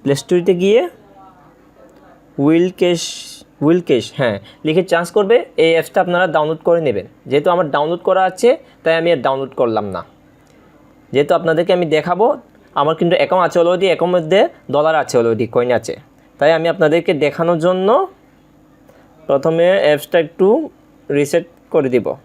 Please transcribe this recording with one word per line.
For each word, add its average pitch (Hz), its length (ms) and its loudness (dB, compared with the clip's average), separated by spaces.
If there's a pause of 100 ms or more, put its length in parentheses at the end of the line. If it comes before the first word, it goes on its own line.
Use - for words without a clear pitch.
প্লে 139 120 0
স্টোরে 180 400 0
গিয়ে 208 340 2 (1500)
উইল 165 380 2
ক্যাশ, 175 260 0 (600)
উইল 165 180 2
ক্যাশ, 131 360 -2
হ্যাঁ, 113 240 -2 (240)
লিখে 156 180 0
চার্জ 170 280 -2
করবে, 214 340 2 (120)
এই 165 160 2
অ্যাপসটা 165 280 0
আপনারা 180 260 0
ডাউনলোড 156 320 -2
করে 170 220 0
নেবেন। 113 260 -4 (200)
যেহেতু 147 240 0
আমার 175 200 0
ডাউনলোড 156 300 -2
করা 190 240 0
আছে, 233 320 0 (260)
তাই 165 140 0
আমি 165 160 0
আর 139 100 -2
ডাউনলোড 135 320 -4
করলাম 110 300 -2
না। 92 200 -8 (1080)
যেহেতু 143 220 0
আপনাদেরকে 165 380 0
আমি 180 140 0
দেখাবো, 175 500 0 (380)
আমার 151 220 0
কিন্তু 175 200 0
অ্যাকাউন্ট 165 300 0
আছে 165 140 0
already, 175 240 2
অ্যাকাউন্টের 175 380 0
মধ্যে 196 260 2 (220)
ডলার 156 240 0
আছে 131 240 0
already, 117 340 0
কয়েন 120 200 0
আছে, - 240 -4 (420)
তাই 151 140 2
আমি 165 160 0
আপনাদেরকে 165 460 0
দেখানোর 156 440 0
জন্য 190 480 0 (1200)
প্রথমে 165 540 0
অ্যাপসটা 147 380 0
একটু 196 500 0 (420)
রিসেট 143 360 -2 (240)
করে 147 180 0
দিব। 120 260 -2 (100)